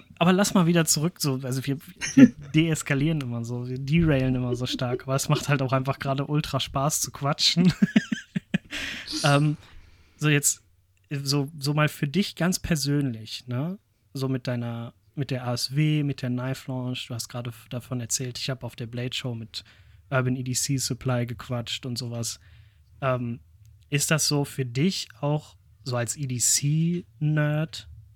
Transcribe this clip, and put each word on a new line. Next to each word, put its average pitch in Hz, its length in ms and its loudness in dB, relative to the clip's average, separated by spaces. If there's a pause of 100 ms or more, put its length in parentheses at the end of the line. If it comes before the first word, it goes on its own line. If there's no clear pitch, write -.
(180)
aber 175 160 4
lass 196 220 2
mal 180 100 6
wieder 170 200 4
zurück, 156 340 0
so, 131 240 -2
also 131 240 -4
wir, 139 100 -2 (380)
wir 269 160 10 (100)
<laughs> - 140 -4
deeskalieren 156 680 2
immer 120 240 -4
so, 123 240 -6
wir 127 80 -4
derailen 139 560 4
immer 123 220 0
so 123 100 -4
stark, 127 380 -2
aber 135 100 -2
es 139 160 0
macht - 180 2
halt 139 140 2
auch 131 120 0
einfach 131 260 0
gerade 139 260 -2
ultra 147 340 0
Spaß - 420 -2
zu - 100 -4
quatschen. 165 680 2
<laughs> - 60 6 (1400)
Ähm, 151 340 4 (600)
so 151 120 2
jetzt, 147 320 2 (480)
so, 139 480 0
so 143 160 -2
mal 151 140 4
für - 200 -2
dich 175 280 0
ganz 175 240 0
persönlich, 139 880 -2
ne? 147 320 -4 (340)
So 135 140 -4
mit 131 200 -2
deiner, 117 460 -6 (220)
mit 139 160 -4
der 123 160 -4
A 123 60 0
S 131 220 -4
W, 151 280 2
mit 139 180 -4
der 127 80 -4
Knife 123 400 -4
Lounge, 127 280 -4 (100)
du 123 60 -10
hast 117 160 -8
gerade 120 220 -8
f-, - 180 -16
davon 123 320 -6
erzählt, 123 360 -6
ich - 120 -6
hab 131 140 -4
auf 120 120 -10
der 117 120 -10
Blade 120 280 -6
Show 123 180 -4
mit 113 300 -10 (460)
Urban 131 260 2
E 135 80 -4
D 127 100 -4
C 139 240 0
Supply 123 480 0
gequatscht 120 600 -6
und 120 120 -6
sowas. 117 420 -6 (640)
Ähm, 123 380 -2 (500)
ist 143 220 2
das 151 160 2
so 147 180 2
für 135 200 -4
dich 135 420 0 (140)
auch 151 340 -2 (280)
so 123 120 -4
als 120 220 -2
E-D-C-Nerd, 151 1700 0 (280)